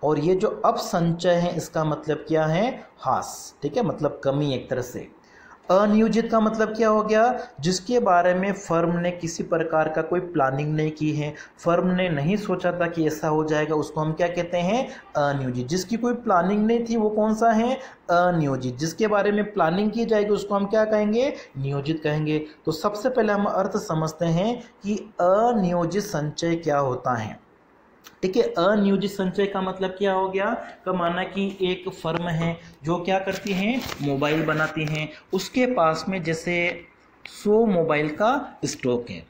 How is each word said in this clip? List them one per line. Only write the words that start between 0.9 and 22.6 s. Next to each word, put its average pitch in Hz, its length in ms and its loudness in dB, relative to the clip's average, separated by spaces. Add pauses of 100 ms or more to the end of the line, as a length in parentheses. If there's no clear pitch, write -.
है, 175 260 2
इसका 160 280 -2
मतलब 151 440 -2
क्या 156 160 2
है? 170 260 2
ह्रास। - 920 -6
ठीक 151 140 -4
है, 247 60 0
मतलब 147 420 -2
कमी 139 300 0
एक - 160 -6
तरह 123 120 -2
से। - 260 -10 (640)
अनियोजित 214 600 4
का 226 100 4
मतलब 220 280 2
क्या 220 200 0
हो 214 140 4
गया? 214 460 2 (120)
जिसके 185 400 0
बारे 180 340 6
में 190 180 0
फर्म 170 440 0
ने 175 140 0
किसी 170 320 -6
प्रकार 160 460 0
का 160 140 -2
कोई 175 180 0
प्लानिंग 147 540 0
नहीं 156 160 0
की 151 220 -2
है, 147 220 -4 (300)
फर्म 175 220 2
ने 180 220 2
नहीं 160 280 0
सोचा 180 360 -2
था 175 140 -2
कि 165 200 -2
ऐसा 156 220 -2
हो 156 160 2
जाएगा, 156 300 0
उसको 151 260 -2
हम 156 120 -2
क्या 175 160 0
कहते 175 300 -2
हैं? 214 300 0 (280)
अनियोजित। 135 500 -2
जिसकी 185 300 -4
कोई 240 180 0
प्लानिंग 208 520 2
नहीं 233 180 2
थी, 233 120 -2
वो 214 140 2
कौन 214 240 2
सा 226 160 4
है? 226 240 2 (360)
अनियोजित। 151 680 2
जिसके 165 300 -2
बारे 208 260 2
में 208 200 0
प्लानिंग 185 380 2
की 226 140 -2
जाएगी, 214 260 2
उसको 202 240 0
हम 202 120 2
क्या 220 180 2
कहेंगे? 214 500 2 (240)
नियोजित 139 440 -2
कहेंगे। 151 360 0 (280)